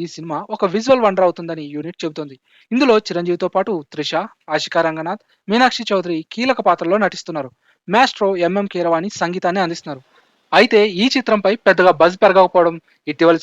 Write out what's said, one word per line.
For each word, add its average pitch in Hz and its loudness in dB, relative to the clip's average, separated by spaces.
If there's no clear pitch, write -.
ఈ 170 -8
సినిమా 160 -10
ఒక 208 -2
విజువల్ 240 2
వండర్ 190 2
అవుతుందని 165 -6
యూనిట్ 151 -10
చెబుతోంది. 151 -8
ఇందులో 254 4
చిరంజీవితో 175 -2
పాటు 196 -2
త్రిష, 151 -6
ఆశికా 160 -2
రంగనాథ్, 160 -8
మీనాక్షి 240 2
చౌదరి 175 -2
కీలక 247 -2
పాత్రలో 175 0
నటిస్తున్నారు. 156 -8
మాస్ట్రో 214 2
ఎంఎం 202 -2
కీరవాణి 170 -2
సంగీతాన్ని 180 -2
అందిస్తున్నారు. 160 -10
అయితే 226 4
ఈ 254 4
చిత్రంపై 214 0
పెద్దగా 180 6
బజ్ 180 4
పెరగకపోవడం, 185 4
ఇటీవల 165 4